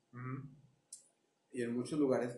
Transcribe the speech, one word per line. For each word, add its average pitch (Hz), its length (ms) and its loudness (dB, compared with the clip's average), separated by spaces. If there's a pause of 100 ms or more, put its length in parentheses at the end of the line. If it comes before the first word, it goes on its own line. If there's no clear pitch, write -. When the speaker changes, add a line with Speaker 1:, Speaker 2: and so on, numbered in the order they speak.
(140)
Speaker 1:
Ujú. 127 360 -8 (1000)
Speaker 2:
Y 123 120 -4
en 120 120 -2
muchos 123 240 0
lugares 123 380 4